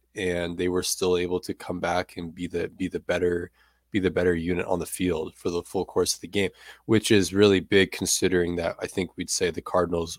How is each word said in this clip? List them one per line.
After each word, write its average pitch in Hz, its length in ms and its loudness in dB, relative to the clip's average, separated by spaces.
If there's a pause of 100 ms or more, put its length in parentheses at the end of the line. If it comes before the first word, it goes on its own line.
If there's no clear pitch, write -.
(160)
and 87 420 -2
they 90 120 0
were 90 120 0
still 90 360 0
able 90 240 -2
to - 120 -8
come - 260 -8
back 87 380 -2
and 85 160 -10
be 87 140 -8
the, 87 220 -4
be 92 180 -6
the 87 120 -6
better, 87 520 -2 (400)
be 104 80 -2
the 92 100 2
better 90 240 2
unit 87 320 -2
on 90 140 0
the 82 60 -6
field 90 500 -4
for - 160 -6
the 85 120 -2
full 90 220 -4
course - 300 0
of - 60 -14
the 87 60 -12
game, 95 220 0 (360)
which 110 260 2
is 92 220 6
really 98 260 6
big 95 320 4
considering 90 640 0
that 85 240 -2
I 87 80 -6
think - 280 -6
we'd 92 140 -8
say 90 220 0
the 85 100 -8
Cardinals 85 580 -2